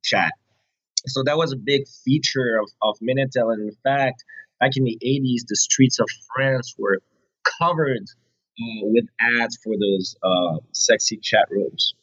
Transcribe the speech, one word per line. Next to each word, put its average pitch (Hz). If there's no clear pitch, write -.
chat. 87
So 135
that 147
was 160
a 135
big 139
feature 127
of, 101
of 107
Minitel. 127
And 107
in 104
fact, 135
back 131
in 135
the 113
eighties, 127
the 104
streets -
of 107
France 131
were 98
covered, 156
uh, 113
with 113
ads 117
for 110
those, 98
uh, 90
sexy -
chat -
rooms. -